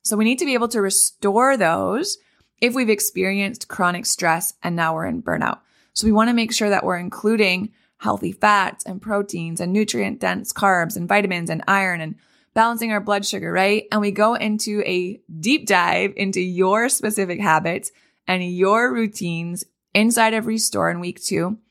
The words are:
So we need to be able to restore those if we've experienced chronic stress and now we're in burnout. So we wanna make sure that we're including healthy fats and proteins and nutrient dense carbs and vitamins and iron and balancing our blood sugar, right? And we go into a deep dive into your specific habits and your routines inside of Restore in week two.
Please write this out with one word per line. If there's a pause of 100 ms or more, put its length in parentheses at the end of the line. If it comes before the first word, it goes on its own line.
So
we
need
to
be
able
to
restore
those (420)
if
we've
experienced
chronic
stress (100)
and
now
we're
in
burnout. (340)
So
we
wanna
make
sure
that
we're
including (260)
healthy
fats
and
proteins
and
nutrient
dense
carbs
and
vitamins
and
iron
and (380)
balancing
our
blood
sugar,
right?
And
we
go
into
a (180)
deep
dive
into
your
specific
habits (360)
and
your
routines (280)
inside
of
Restore
in
week
two. (140)